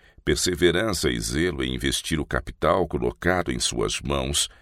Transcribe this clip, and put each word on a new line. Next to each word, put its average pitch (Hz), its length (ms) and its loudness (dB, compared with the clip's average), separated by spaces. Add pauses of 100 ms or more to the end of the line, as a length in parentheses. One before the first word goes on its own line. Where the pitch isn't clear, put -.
(220)
perseverança 85 880 2
e 58 100 -2
zelo 69 420 -2
em 64 120 -2
investir 67 440 -2
o 69 60 -2
capital 85 640 0
colocado 76 640 0
em 60 60 -2
suas 57 420 -2
mãos, 67 480 -2 (120)